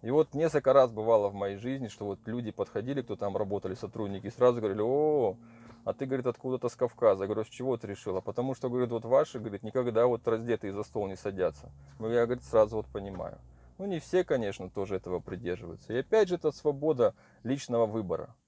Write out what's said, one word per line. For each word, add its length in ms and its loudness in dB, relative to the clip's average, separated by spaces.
И 100 -4
вот 220 2
несколько 400 2
раз 180 8
бывало 380 4
в 40 -6
моей 240 -4
жизни, 300 -6
что 180 -10
вот 200 -6
люди 260 -6
подходили, 500 -4
кто 140 -6
там 220 -4
работали, 380 -2
сотрудники, 520 -8
и 40 -8
сразу 280 4
говорили: 220 -2
«О, 560 2
а 80 -4
ты, 120 -6
говорит, 200 -4
откуда-то 420 -4
с 80 -4
Кавказа». 480 2
Я 40 -4
говорю: 140 -2
«А 40 -4
с 20 -20
чего 300 -4
ты 100 -10
решила?» 340 -6
«Потому 320 -4
что, 160 -6
говорит, 220 -2
вот 140 -4
ваши, 340 2
говорит, 240 -10
никогда 440 2
вот 200 0
раздетые 460 -2
за 100 -6
стол 240 -4
не 80 -8
садятся». 560 -4
Ну, 100 -6
я, 160 4
говорит, 180 -4
сразу 340 4
вот 100 -6
понимаю. 500 -8
Ну, 80 -8
не 140 -4
все, 260 2
конечно, 440 -2
тоже 260 -4
этого 240 -4
придерживаются. 720 -8
И 60 0
опять 280 4
же, 80 -2
это 160 0
свобода 640 2
личного 420 0
выбора. 500 -4